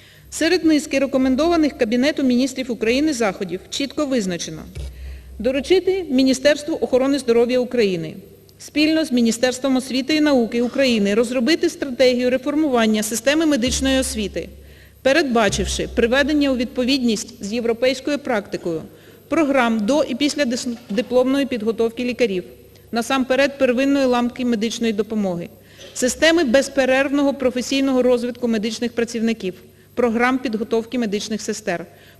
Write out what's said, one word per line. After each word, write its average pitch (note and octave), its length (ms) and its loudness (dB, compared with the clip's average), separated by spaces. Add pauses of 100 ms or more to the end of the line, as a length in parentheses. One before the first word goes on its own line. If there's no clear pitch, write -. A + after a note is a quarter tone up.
(300)
Серед E4 340 0
низки D4 340 2
рекомендованих C#4 800 2
Кабінету B3 440 0
Міністрів B3+ 500 0
України B3+ 400 0
заходів F#3+ 480 -4 (100)
чітко C#4 360 -4
визначено: F#3 560 -4 (760)
доручити E4+ 720 0
Міністерству C#4+ 720 2
охорони C4+ 380 2
здоров'я A#3+ 400 2
України G3+ 560 0 (440)
спільно D#4 460 0
з D#4 80 -4
Міністерством B3 640 0
освіти C4 400 -2
і D#4 40 2
науки A#3+ 420 2
України A#3 520 2
розробити B3 560 2
стратегію B3+ 600 2
реформування B3+ 720 2
системи C#4 440 0
медичної C4 540 2
освіти, G3+ 480 -6 (540)
передбачивши G#3+ 920 2
приведення C#4 560 2
у C4 60 0
відповідність A#3+ 880 -2
з G3 80 -6
європейською B3+ 640 -2
практикою F#3+ 640 -4 (460)
програм C4 580 2
до C#4+ 160 2
і - 120 -2
після C#4+ 300 0
дис-, A#3+ 320 -4 (140)
дипломної B3+ 560 2
підготовки A3+ 580 -2
лікарів, A3+ 400 -2 (480)
насамперед C4 680 0
первинної C4+ 480 2
ланки A#3+ 380 0
медичної A3+ 480 -2
допомоги, G3+ 560 -4 (460)
системи D#4+ 500 2
безперервного C4+ 880 2
професійного B3+ 680 0
розвитку A#3+ 460 0
медичних A3+ 440 -2
працівників, A3+ 600 -2 (400)
програм B3 440 2
підготовки A3+ 600 -4
медичних G#3 440 -4
сестер, G3 440 -6 (340)